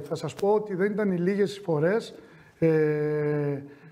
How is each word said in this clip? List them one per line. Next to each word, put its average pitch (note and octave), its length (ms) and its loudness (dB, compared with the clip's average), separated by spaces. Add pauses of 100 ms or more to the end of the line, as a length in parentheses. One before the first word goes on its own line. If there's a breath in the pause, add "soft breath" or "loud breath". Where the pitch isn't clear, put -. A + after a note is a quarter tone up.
θα D#3+ 120 -6
σας D3+ 200 -8
πω G3 140 0
ότι G#3+ 260 0
δεν G3 180 0
ήταν G3+ 200 0
οι F3+ 60 0
λίγες G3 380 0
οι - 40 -16
φορές, E3+ 540 0 (440 loud breath)
ε, D3+ 1040 2 (300 loud breath)